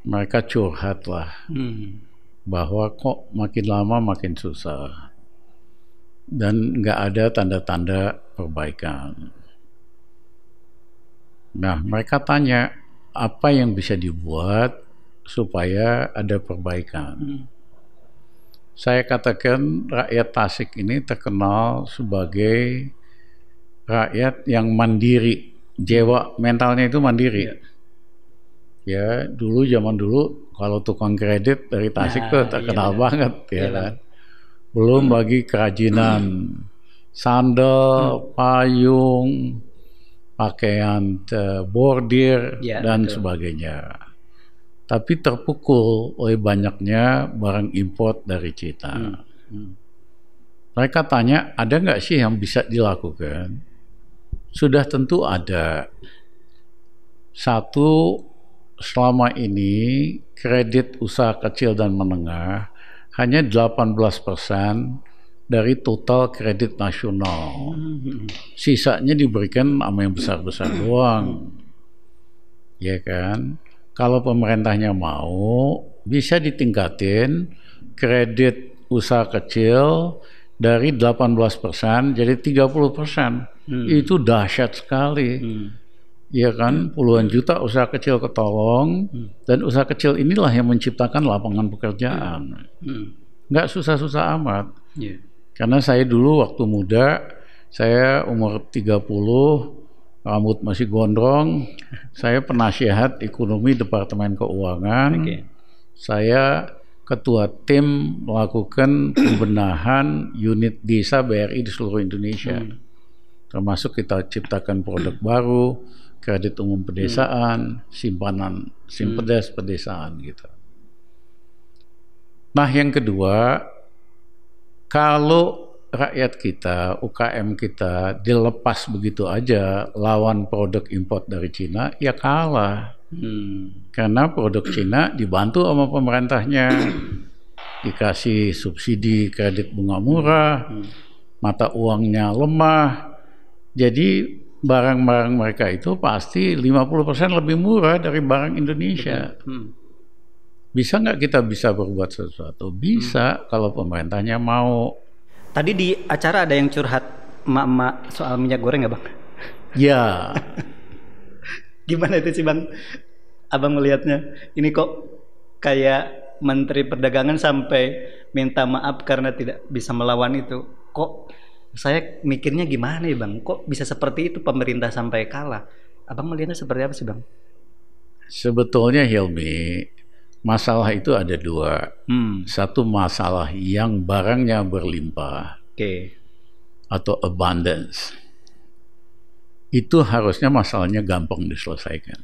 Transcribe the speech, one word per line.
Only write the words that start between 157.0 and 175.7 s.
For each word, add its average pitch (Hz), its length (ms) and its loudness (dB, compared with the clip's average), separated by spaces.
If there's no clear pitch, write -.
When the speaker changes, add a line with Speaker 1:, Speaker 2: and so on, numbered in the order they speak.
Speaker 2:
emak-emak 127 720 2
soal 127 240 -4
minyak 127 240 0
goreng 123 240 2
nggak, 113 80 -2
Bang? 104 120 -8
Speaker 1:
Ya. 117 560 4
Speaker 2:
<laughs> - 800 -10
Gimana 170 320 2
itu 165 100 -2
sih, 160 140 -2
Bang? 156 240 0
Abang 143 240 2
melihatnya, 143 560 2
ini 151 160 2
kok - 400 0
kayak 135 800 2
Menteri 139 460 0
Perdagangan 131 500 2
sampai 139 640 2
minta 131 340 0
maaf 131 380 -2
karena 131 320 0
tidak - 320 -8
bisa 120 240 -6
melawan 123 480 0
itu. 127 240 -6
Kok - 400 -6
saya 143 260 -2
mikirnya 143 420 0
gimana 143 400 -2
ya, 156 140 0
Bang? 110 240 -6
Kok - 240 -6
bisa 143 180 -4
seperti 156 460 -2
itu 170 100 -8
pemerintah 123 480 0
sampai 113 380 -2
kalah? 139 400 -8